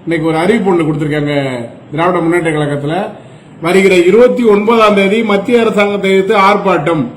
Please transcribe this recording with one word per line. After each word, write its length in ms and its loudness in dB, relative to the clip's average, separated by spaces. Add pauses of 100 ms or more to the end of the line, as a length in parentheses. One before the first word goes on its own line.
இன்னைக்கு 240 -4
ஒரு 100 -2
அறிவிப்பு 360 0
ஒண்ணு 120 0
கொடுத்திருக்காங்க 600 -2 (460)
திராவிட 280 -2
முன்னேற்ற 320 -2
கழகத்துல. 600 -4 (500)
வருகிற 340 2
இருபத்தி 480 4
ஒன்பதாம் 520 2
தேதி 280 0
மத்திய 360 2
அரசாங்கத்தை 520 0
எதிர்த்து 240 2
ஆர்ப்பாட்டம் 680 0 (120)